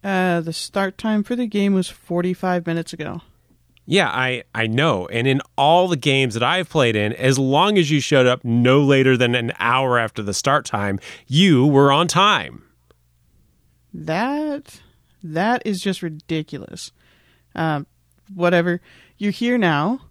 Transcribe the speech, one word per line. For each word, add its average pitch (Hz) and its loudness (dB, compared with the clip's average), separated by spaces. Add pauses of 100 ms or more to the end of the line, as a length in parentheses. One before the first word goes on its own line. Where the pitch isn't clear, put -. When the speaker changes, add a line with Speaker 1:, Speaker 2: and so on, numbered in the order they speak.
Speaker 1:
Uh, 185 0
the 160 -8
start 196 -6
time 214 -2
for 240 -4
the 247 -4
game 202 0
was 185 0
forty-five 175 -4
minutes 165 -6
ago. 156 -12 (640)
Speaker 2:
Yeah, 170 0
I, 127 -4 (100)
I 113 -2
know. 113 0
And 117 -2
in 135 2 (160)
all 170 4
the 175 0
games 135 0
that 113 -4
I've 165 -2
played 123 2
in, 104 0
as 131 0
long 147 2
as 160 2
you 151 2
showed 131 2
up 123 0
no 120 4
later 135 4
than 123 0
an 117 -2
hour 123 2
after 113 -4
the 101 -4
start 139 0
time, 101 -4 (280)
you 147 4
were 139 6
on 165 2
time. 151 0 (1300)
Speaker 1:
That, 262 -6 (420)
that 185 -2
is 196 -4
just 196 -4
ridiculous. 156 -10 (640)
Um, 156 -4 (480)
whatever. 175 0 (380)
You're 202 -2
here 240 0
now. 165 0 (100)